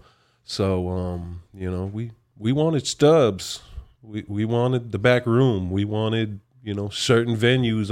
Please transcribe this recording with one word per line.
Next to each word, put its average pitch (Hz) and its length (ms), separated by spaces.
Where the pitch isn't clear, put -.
so, 92 460
um, 87 520
you 95 160
know, 92 160
we, 110 240
we 107 140
wanted 151 360
stubs. 147 760
We, 107 240
we 104 180
wanted 117 460
the 101 80
back 123 280
room. 113 440
We 98 140
wanted, 110 560
you 104 100
know, 101 140
certain 117 480
venues 113 560